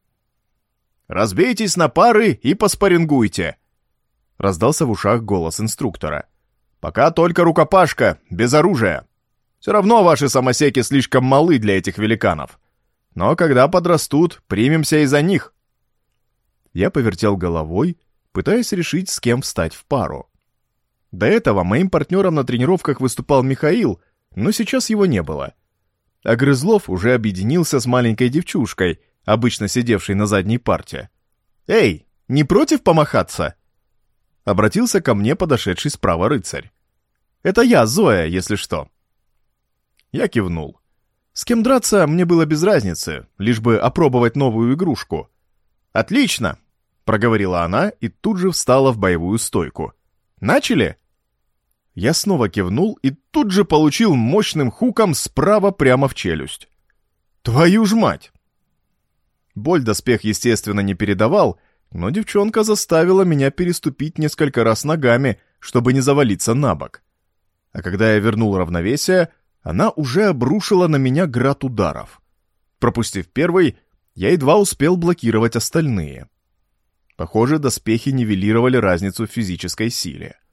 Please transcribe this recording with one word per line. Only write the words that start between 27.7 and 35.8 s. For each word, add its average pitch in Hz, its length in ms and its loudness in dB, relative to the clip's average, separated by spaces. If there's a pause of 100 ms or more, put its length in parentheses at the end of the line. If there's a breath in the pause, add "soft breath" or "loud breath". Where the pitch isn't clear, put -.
с 120 60 -6
маленькой 123 420 0
девчушкой, 117 720 -2 (240)
обычно 110 420 0
сидевшей 110 480 -2
на 104 120 0
задней 101 320 0
парте. - 520 -6 (560)
«Эй, 156 400 0 (220)
не 143 160 2
против 269 400 2
помахаться?» — 139 720 0 (880)
обратился 107 560 2
ко 131 140 0
мне 104 200 0
подошедший 147 560 -2